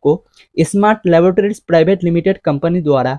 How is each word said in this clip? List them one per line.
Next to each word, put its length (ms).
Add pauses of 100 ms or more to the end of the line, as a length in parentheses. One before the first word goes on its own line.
को 200 (340)
स्मार्ट 500
लेबोरेटरीज 540
प्राइवेट 440
लिमिटेड 340
कंपनी 420
द्वारा 380